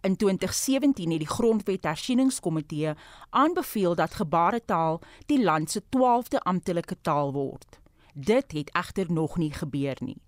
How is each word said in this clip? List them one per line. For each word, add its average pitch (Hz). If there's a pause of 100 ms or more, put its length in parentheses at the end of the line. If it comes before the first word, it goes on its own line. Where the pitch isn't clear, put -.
In 190
twintig 190
sewentien 262
het 160
die 151
Grondwet 208
Hersieningskomitee 156 (360)
aanbeveel 254
dat 165
gebaretaal 170 (260)
die 285
land 160
se 208
twaalfde 247
amptelike 175
taal 143
word. - (340)
Dit 208
het 151
egter 175
nog 160
nie 156
gebeur 139
nie. -